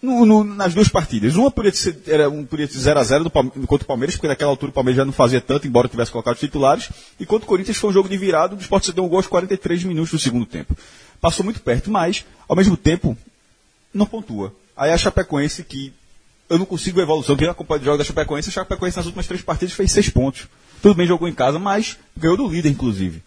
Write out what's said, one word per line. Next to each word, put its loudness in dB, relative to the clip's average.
No, 4
no, 8
nas -2
duas 6
partidas. 0
Uma 4
podia 0
ser, -4
era 4
um, -8
podia -6
ser -10
zero 2
a 4
zero 2
do -4
Palme-, 0
contra 0
o -20
Palmeiras, -4
porque -4
naquela 0
altura -4
o -20
Palmeiras 2
já 4
não -6
fazia 2
tanto, -2
embora 4
tivesse -4
colocado -2
os -10
titulares. 0
E -10
contra 0
o -20
Corinthians 0
foi 0
um 0
jogo 4
de -4
virada, 0
onde -14
o -14
Sport 0
só -4
deu -2
um -2
gol 0
aos 0
quarenta -2
e -4
três -4
minutos -4
do -2
segundo -2
tempo. -8
Passou -2
muito -6
perto, -2
mas, -2
ao 0
mesmo 4
tempo, 2
não 2
pontua. -10
Aí 0
a 2
Chapecoense, -2
que -14
eu 4
não 2
consigo -2
a 2
evolução, 2
quem 0
acompanha -4
o -14
jogo 2
da 0
Chapecoense, -4
a -10
Chapecoense -6
nas -6
últimas -8
três -8
partidas -4
fez 0
seis 2
pontos. -2
Tudo 8
bem, 2
jogou 0
em -6
casa, 0
mas -2
ganhou 2
do -2
líder, 0
inclusive. -2